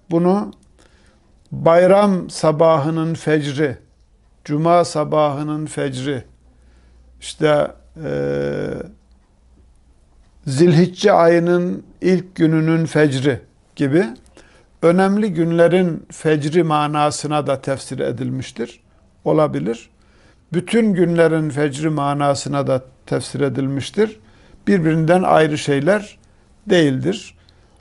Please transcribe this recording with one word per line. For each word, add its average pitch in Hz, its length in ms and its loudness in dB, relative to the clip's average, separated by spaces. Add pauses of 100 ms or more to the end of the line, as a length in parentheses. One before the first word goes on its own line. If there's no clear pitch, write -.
(120)
bunu 185 400 0 (1000)
bayram 180 760 4
sabahının 160 840 0
fecri, 147 640 -2 (680)
cuma 165 400 2
sabahının 151 800 -2
fecri, 139 580 -6 (960)
işte, 151 500 0 (320)
e, 147 60 -10 (2500)
Zilhicce 175 640 4
ayının 175 720 2 (180)
ilk 180 340 0
gününün 160 500 2
fecri 135 540 0 (360)
gibi 147 300 2 (760)
önemli 190 520 2
günlerin 170 760 2
fecri 156 520 0
manasına 151 840 -2
da 135 140 -2
tefsir 131 380 -8
edilmiştir. 131 800 -8 (440)
Olabilir. 151 640 -2 (640)
Bütün 208 400 0
günlerin 165 560 2
fecri 147 400 -2
manasına 143 800 -2
da 131 160 -2 (220)
tefsir 135 360 -6
edilmiştir. 139 800 -4 (480)
Birbirinden 160 560 2
ayrı 151 340 2
şeyler 151 600 -2 (520)
değildir. 160 640 0 (460)